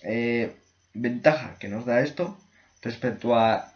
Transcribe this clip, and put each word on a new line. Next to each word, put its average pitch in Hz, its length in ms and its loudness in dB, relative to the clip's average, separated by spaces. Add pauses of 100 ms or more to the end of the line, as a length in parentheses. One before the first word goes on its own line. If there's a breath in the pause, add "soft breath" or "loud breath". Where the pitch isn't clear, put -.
eh, 117 520 -2 (380)
ventaja 120 680 0
que 101 100 -10
nos 110 160 -6
da 120 160 2
esto 175 360 -4 (440 soft breath)
respecto 117 540 -2
a 113 400 2